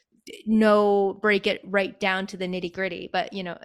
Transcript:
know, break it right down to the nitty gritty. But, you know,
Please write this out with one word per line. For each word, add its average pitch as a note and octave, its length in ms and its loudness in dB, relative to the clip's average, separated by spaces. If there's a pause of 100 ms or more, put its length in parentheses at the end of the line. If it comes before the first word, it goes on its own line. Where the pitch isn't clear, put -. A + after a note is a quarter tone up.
(460)
know, G#3 760 4
break G#3 260 2
it G3 180 -2
right F#3+ 340 -2
down F#3+ 280 -2
to G3 100 -14
the F#3 100 -6
nitty F3+ 260 -6
gritty. F#3 380 -6
But, F#3 220 -4
you G3 100 -8
know, F3 220 -10